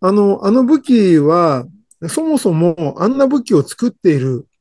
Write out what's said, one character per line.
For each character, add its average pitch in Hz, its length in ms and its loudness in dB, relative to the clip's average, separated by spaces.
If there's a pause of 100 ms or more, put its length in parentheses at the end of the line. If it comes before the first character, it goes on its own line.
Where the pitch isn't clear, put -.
あ 185 100 0
の、 202 340 0
あ 196 60 0
の 254 140 2
武 277 160 0
器 196 380 2
は、 151 460 0 (440)
そ 311 120 -6
も 320 160 -2
そ 202 140 -2
も 165 460 -2
あ 180 100 0
ん 262 100 -2
な 277 100 2
武 262 180 -2
器 - 80 -6
を 147 100 4
作 - 240 -6
っ 233 40 -4
て - 220 0
い 139 60 0
る 127 260 -6 (160)